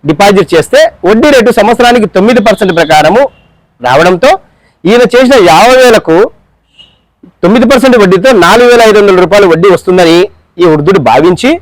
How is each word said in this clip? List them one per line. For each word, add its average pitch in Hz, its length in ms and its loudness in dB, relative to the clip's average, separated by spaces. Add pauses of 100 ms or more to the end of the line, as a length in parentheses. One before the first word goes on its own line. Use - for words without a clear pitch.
డిపాజిట్ 190 480 -2
చేస్తే 269 380 0 (140)
వడ్డీ 226 240 0
రేటు 240 220 0
సంవత్సరానికి 240 540 0
తొమ్మిది 220 360 -2
పర్సెంట్ 196 340 -2
ప్రకారము 160 540 0 (520)
రావడంతో, 175 580 -2 (460)
ఈయన 233 160 2
చేసిన 247 480 0
యాభై 214 340 2
వేలకు 214 480 0 (960)
తొమ్మిది 220 400 -2
పర్సెంట్ 254 320 0
వడ్డీతో 196 340 0
నాలుగు 226 380 2
వేల 233 120 2
ఐదు 214 180 2
వందల 190 200 0
రూపాయలు 190 280 0
వడ్డీ 170 220 0
వస్తుందని 180 600 0 (300)
ఈ 180 60 0
వృద్ధుడు 156 340 0
భావించి 170 640 -2